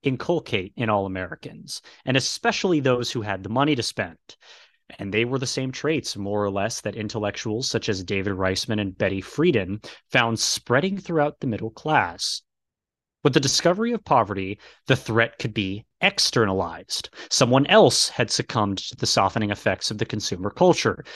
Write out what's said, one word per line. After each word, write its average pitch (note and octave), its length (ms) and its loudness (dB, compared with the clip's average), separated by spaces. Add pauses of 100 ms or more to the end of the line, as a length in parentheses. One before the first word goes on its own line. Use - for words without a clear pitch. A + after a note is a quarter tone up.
inculcate B2+ 720 -2
in A#2 140 -2
all G2+ 160 2
Americans, - 760 -10 (220)
and C3 140 2
especially F3+ 640 0
those B2 300 2
who A#2+ 100 -4
had G2 220 -4
the F#2+ 60 -8
money C#3 260 2
to A#2 80 -2
spend. - 340 -6 (840)
And G2 140 -8
they A2 100 2
were B2 160 -2
the A2+ 80 -4
same C3 240 -4
traits, D3 460 -4
more G#2 260 -2
or G2+ 80 0
less, G2 300 -2
that G2+ 140 -6
intellectuals G#2+ 720 -4
such - 180 -2
as F#2+ 160 -2
David G2 300 -2
Reisman F#2+ 480 -2
and F#2+ 160 -6
Betty F#2+ 240 0
Friedan G#2+ 600 0 (280)
found A#2 260 2
spreading F#3 600 0
throughout D3+ 420 -2
the C#3+ 80 -4
middle A2 240 -4
class. G#2+ 720 -2 (800)
With C#3 100 2
the D#3 60 6
discovery F#3 540 0
of A3+ 120 -6
poverty, G2+ 540 0 (260)
the C3 100 4
threat A2+ 440 0
could G#2+ 160 -6
be G2+ 280 -2 (160)
externalized. - 1120 0 (220)
Someone C3 340 4
else F#3 420 6
had - 220 -2
succumbed G#2 480 0
to - 180 -10
the - 120 -4
softening G#2 420 2
effects G2+ 400 -2
of A2 80 -6
the A2 80 -2
consumer G2+ 460 -6
culture. - 520 4 (120)